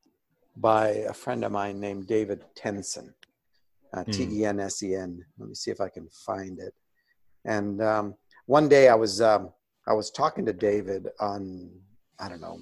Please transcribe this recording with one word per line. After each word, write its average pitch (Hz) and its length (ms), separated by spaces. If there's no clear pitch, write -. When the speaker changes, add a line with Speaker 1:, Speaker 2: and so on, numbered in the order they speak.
Speaker 1:
by 110 320
a 107 240
friend 120 320
of 104 80
mine 101 260
named 98 300
David 107 360
Tensen, - 580
uh, 95 120
Speaker 2:
Hmm. 110 60
Speaker 1:
T 104 300
E 107 40
N 101 140
S 98 240
E 95 120
N. 92 300
Let 110 100
me 104 60
see - 160
if 110 100
I 95 80
can 82 200
find 95 500
it. 92 160
And, 104 360
um, 107 340
one 147 220
day 135 200
I 117 60
was, 107 260
um, 104 320
I 113 60
was 107 180
talking - 360
to 110 60
David 98 560
on, 95 500
I 95 100
don't 85 120
know, 82 220